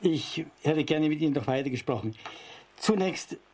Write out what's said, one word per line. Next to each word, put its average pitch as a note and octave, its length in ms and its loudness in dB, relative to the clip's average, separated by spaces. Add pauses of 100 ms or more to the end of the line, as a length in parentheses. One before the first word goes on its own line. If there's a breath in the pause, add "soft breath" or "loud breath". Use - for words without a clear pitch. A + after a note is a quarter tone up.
Ich D#3+ 420 0 (160)
hätte D3+ 240 2
gerne D#3 240 2
mit D3+ 140 0
Ihnen D3+ 100 4
noch C#3 140 -2
weiter C3+ 240 0
gesprochen. A2 440 -2 (600 loud breath)
Zunächst - 600 0 (160)